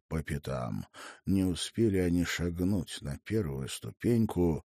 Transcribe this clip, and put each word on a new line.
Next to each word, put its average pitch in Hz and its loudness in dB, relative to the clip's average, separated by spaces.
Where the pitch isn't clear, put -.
по 80 -2
пятам. 62 -6
Не 95 4
успели 98 2
они 87 4
шагнуть 87 -2
на 71 -8
первую 71 -4
ступеньку, 104 2